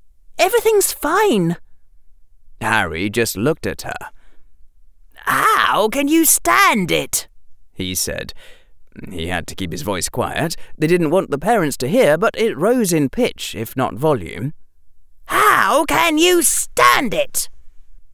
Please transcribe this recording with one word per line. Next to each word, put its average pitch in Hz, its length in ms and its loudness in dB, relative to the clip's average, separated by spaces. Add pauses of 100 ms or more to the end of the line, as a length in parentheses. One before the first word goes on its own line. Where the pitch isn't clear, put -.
(380)
everything's 415 540 4
fine." 285 640 2 (1040)
Harry 101 500 0
just 110 260 0
looked 123 300 -2
at 90 160 -6
her. - 280 -10 (1160)
"How 240 640 2
can 277 200 0
you 320 160 4
stand 339 640 4
it?" 151 380 -2 (440)
he 92 220 -6
said. - 380 -6 (800)
He 80 160 -6
had 85 220 -4
to 85 60 -12
keep 90 180 -6
his - 100 -8
voice 92 260 -4
quiet. 113 480 -4 (220)
They 151 80 0
didn't 170 240 2
want 170 200 2
the 143 60 -2
parents 165 420 2
to 127 100 -2
hear, 170 280 4
but 202 180 0
it 214 220 0
rose 202 380 2
in 143 160 2
pitch, - 440 -4
if 113 220 -8
not 127 180 -2
volume. 127 600 -2 (720)
"How 294 580 2
can 302 320 2
you 349 240 4
stand - 720 2
it?" - 380 -2 (640)